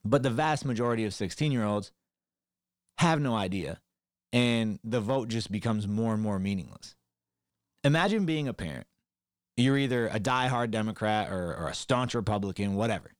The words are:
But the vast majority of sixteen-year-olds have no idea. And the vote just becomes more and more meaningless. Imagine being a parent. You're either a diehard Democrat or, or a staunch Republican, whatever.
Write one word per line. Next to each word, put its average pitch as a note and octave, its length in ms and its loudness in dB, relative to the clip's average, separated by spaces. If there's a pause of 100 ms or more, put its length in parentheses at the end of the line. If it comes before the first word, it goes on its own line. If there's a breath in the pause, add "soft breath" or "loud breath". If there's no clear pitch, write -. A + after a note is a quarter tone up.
But B2 200 4
the C3 80 2
vast D3+ 340 0
majority A#2 400 0
of G2 80 -4
sixteen-year-olds G#2 760 0 (1080)
have D#3+ 200 4
no B2+ 160 2
idea. F#2 440 -2 (540)
And A#2 500 2
the A#2 180 -2
vote A#2 280 0
just A2 220 -4
becomes G#2 360 -2
more A2 260 0
and G#2+ 100 0
more G2+ 160 0
meaningless. F#2+ 560 -6 (880)
Imagine F#3 420 4
being D#3 220 0
a A#2+ 60 -4
parent. D2 340 -8 (680)
You're C3+ 200 4
either B2 300 2
a A2 120 -2
diehard B2 520 2
Democrat G#2+ 580 0
or, F2 240 -4
or D#2+ 140 -4
a - 80 -6
staunch B2 400 0
Republican, G2+ 580 -2
whatever. G#2 460 -2